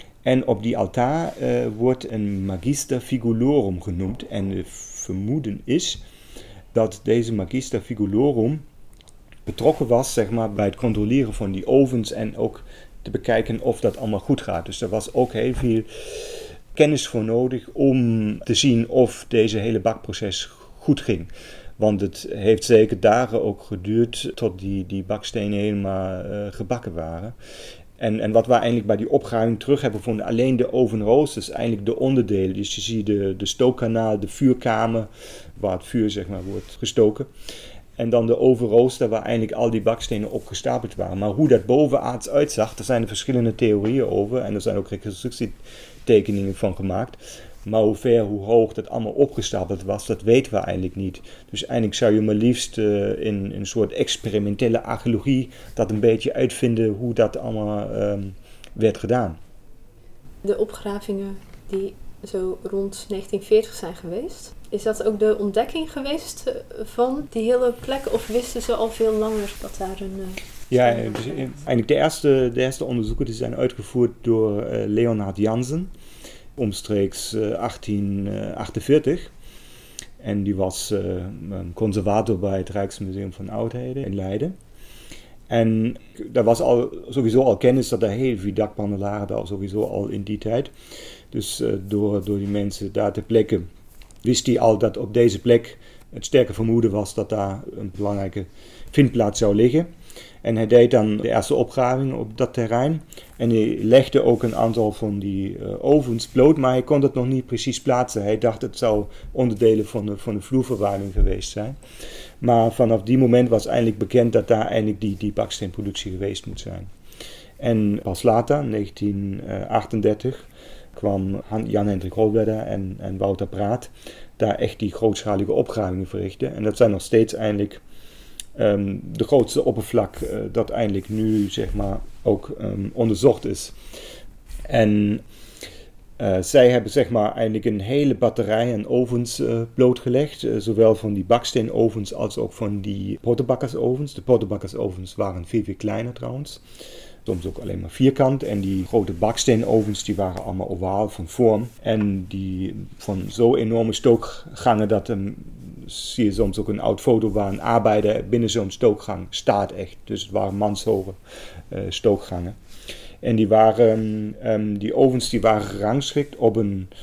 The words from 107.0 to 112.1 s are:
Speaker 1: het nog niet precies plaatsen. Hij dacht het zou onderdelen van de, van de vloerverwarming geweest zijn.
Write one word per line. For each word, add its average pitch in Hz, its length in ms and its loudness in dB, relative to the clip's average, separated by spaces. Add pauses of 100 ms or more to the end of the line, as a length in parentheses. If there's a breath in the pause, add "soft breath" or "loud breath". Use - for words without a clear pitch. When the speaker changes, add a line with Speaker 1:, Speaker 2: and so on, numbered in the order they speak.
Speaker 1:
het 135 120 2
nog 127 140 -2
niet 131 180 -2
precies 120 360 -4
plaatsen. 123 420 0
Hij 107 140 2
dacht 110 240 0
het 120 160 -6
zou 107 280 2 (260 loud breath)
onderdelen 110 540 4
van 104 200 -6
de, 101 120 -4
van 107 160 -6
de 101 80 -4
vloerverwarming 101 720 -2
geweest 98 360 2
zijn. 113 280 -8 (640 loud breath)